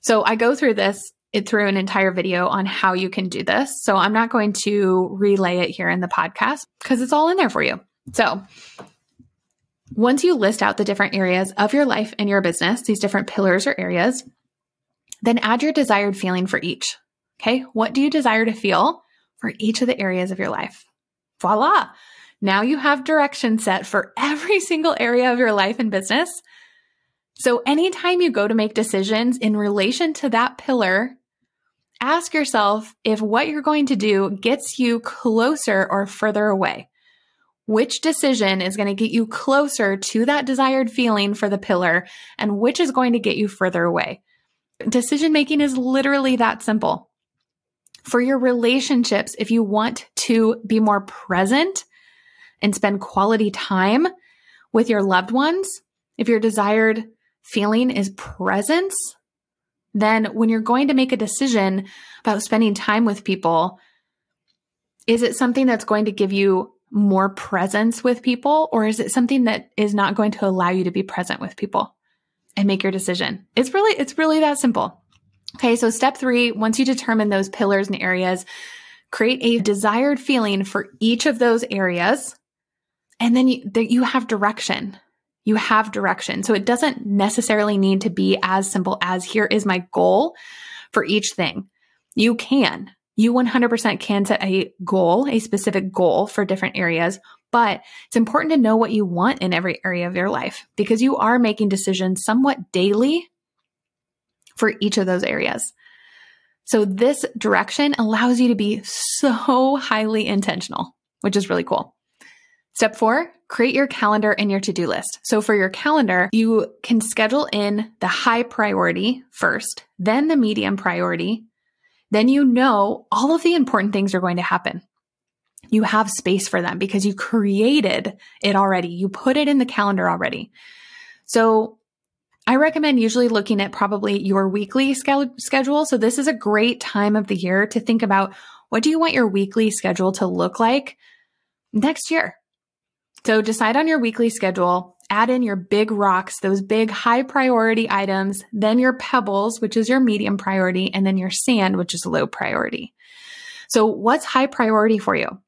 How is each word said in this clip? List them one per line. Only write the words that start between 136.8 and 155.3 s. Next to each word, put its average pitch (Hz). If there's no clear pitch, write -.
of 208
the 202
year 185
to 226
think 226
about 196
what 226
do 302
you 320
want 330
your 240
weekly 196
schedule 190
to 190
look 180
like 254
next 254
year? -
So 220
decide 220
on 320
your 311
weekly 233
schedule, 180
add 220
in 254
your 202
big 208
rocks, 196
those 196
big 214
high 233
priority 226
items, 196
then 214
your 254
pebbles, 220
which 220
is 220
your 254
medium 208
priority, 190
and 196
then 190
your 185
sand, 190
which 180
is -
low 160
priority. -
So 220
what's 233
high 269
priority 220
for 196
you? -